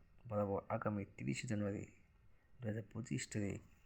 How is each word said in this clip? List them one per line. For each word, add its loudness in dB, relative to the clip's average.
বরাবর 4
আগামী 2
তিরিশে -2
জানুয়ারি 2
দুই -2
হাজার -2
পঁচিশ -2
তারিখ -2